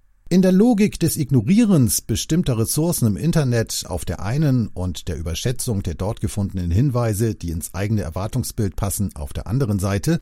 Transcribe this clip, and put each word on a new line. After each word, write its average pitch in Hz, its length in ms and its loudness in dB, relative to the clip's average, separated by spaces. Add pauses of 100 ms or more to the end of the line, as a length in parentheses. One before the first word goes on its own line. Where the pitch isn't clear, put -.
(280)
In 180 140 4
der 185 100 4
Logik 208 480 4
des 160 160 0
Ignorierens 147 880 4
bestimmter 135 580 0
Ressourcen 151 480 0
im 101 100 0
Internet 135 680 0
auf - 160 -6
der - 180 -6
einen 127 460 2
und 90 400 -6
der 80 100 -4
Überschätzung 85 640 -4
der 80 140 -4
dort 95 240 -4
gefundenen 95 500 -2
Hinweise, 113 680 0
die 85 160 -6
ins 82 220 -8
eigene 104 280 -2
Erwartungsbild 101 760 -4
passen, 98 400 -4
auf 71 160 -8
der - 160 -8
anderen 101 320 0
Seite, 101 420 0